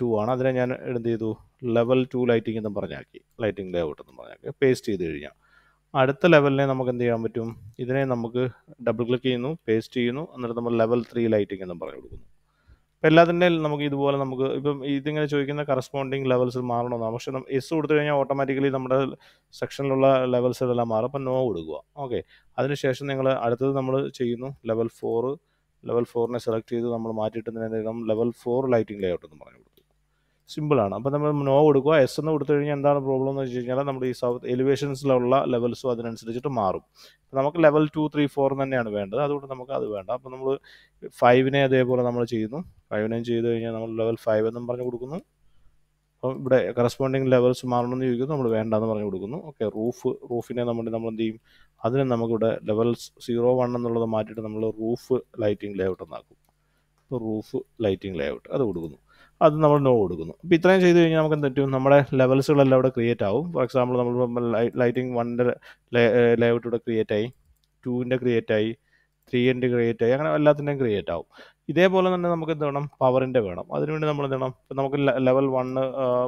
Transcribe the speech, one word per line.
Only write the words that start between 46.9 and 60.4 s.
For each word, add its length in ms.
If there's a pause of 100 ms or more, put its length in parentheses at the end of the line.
ലെവൽസ് 380
മാറണമെന്ന് 360
ചോദിക്കുന്നു, 260
നമ്മൾ 240
വേണ്ടാന്ന് 340
പറഞ്ഞു 180
കൊടുക്കുന്നു. 280 (120)
ഓക്കെ, 140 (140)
റൂഫ്, 340 (200)
റൂഫിനെ 380
നമ്മൾ, 160 (100)
നമ്മൾ 180
എന്ത് 100
ചെയ്യും? 160 (460)
അതിനെ 180 (100)
നമുക്കിവിടെ 380 (180)
ലെവൽ 200 (360)
സീറോ 240 (100)
വൺ 200
എന്നുള്ളത് 340
മാറ്റിയിട്ട് 320
നമ്മൾ 180 (180)
റൂഫ് 360 (260)
ലൈറ്റിംഗ് 360
ലേഔട്ട് 260
എന്നാക്കും. 320 (640)
അപ്പോൾ 220
റൂഫ് 320 (280)
ലൈറ്റിംഗ് 360
ലേഔട്ട് 340
അത് 120
കൊടുക്കുന്നു, 300 (480)
അത് 180
നമ്മൾ 240
no 40 (100)
കൊടുക്കുന്നു. 320 (100)